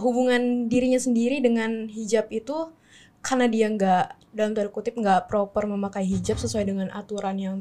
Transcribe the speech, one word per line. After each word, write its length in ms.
hubungan 640
dirinya 320
sendiri 400
dengan 480
hijab 400
itu, 420
karena 260
dia 180
nggak, 380
dalam 240
tanda 160
kutip, 240
nggak 320
proper 400
memakai 400
hijab 320
sesuai 320
dengan 240
aturan 420
yang 240